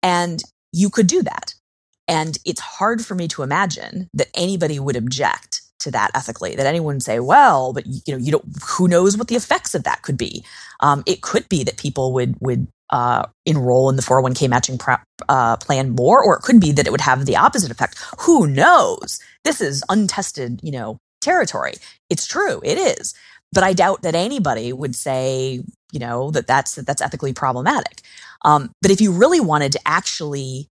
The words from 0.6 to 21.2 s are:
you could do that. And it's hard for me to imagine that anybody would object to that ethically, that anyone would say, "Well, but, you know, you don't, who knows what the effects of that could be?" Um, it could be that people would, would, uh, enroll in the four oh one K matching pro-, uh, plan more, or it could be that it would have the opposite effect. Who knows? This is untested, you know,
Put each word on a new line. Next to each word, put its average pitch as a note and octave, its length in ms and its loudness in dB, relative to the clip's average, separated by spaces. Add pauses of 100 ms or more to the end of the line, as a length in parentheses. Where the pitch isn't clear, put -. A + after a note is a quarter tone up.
you G3 140 2
could G#3+ 160 2
do E4+ 160 2
that. - 320 -8 (540)
And D#3+ 360 -2
it's - 160 -6
hard A3+ 460 -4
for G3 80 -10
me F3 140 -4
to D3 160 -8
imagine F3 680 -4
that - 220 -2
anybody E3+ 460 -2
would C3+ 160 -2
object B2+ 680 -4 (160)
to C3+ 140 -8
that G#2 240 0
ethically, A2 400 -6
that C3+ 100 0
anyone D3+ 300 -2
would B2+ 80 -6
say, A2+ 160 -2
"Well, D3 520 4
but, B2 140 -8
you - 220 -10
know, C#3 80 -6
you C3 160 -2
don't, - 120 0 (260)
who F3+ 180 2
knows F#3 280 4
what A#3 120 -4
the A#3 80 0
effects - 400 -2
of - 80 -4
that - 180 -4
could C#3 160 -4
be?" - 260 -8 (360)
Um, C#3+ 260 2
it - 160 -2
could - 260 -2
be D3 140 0
that - 140 -4
people C3 380 -4
would, B2+ 260 0
would, B2 260 -2 (240)
uh, A#2+ 360 0 (200)
enroll C3 420 4
in C3 60 2
the C3 80 -2
four C3 160 2
oh C3+ 40 4
one B2+ 120 0
K C3+ 140 0
matching B2 280 0
pro-, B2 200 0 (320)
uh, A#2 300 2
plan C3+ 320 -2
more, C3 340 6
or G3 120 4
it - 60 -8
could A#3 160 6
be D#3 140 6
that C#3+ 160 2
it - 20 -2
would A2 100 0
have C3 240 2
the B2+ 120 0
opposite F3 340 2
effect. - 260 -4 (260)
Who C4+ 260 6
knows? E3 720 4 (240)
This D4+ 160 -2
is C#3 280 -4
untested, F#3 760 -2
you D#3 80 -6
know, A2 260 -8 (240)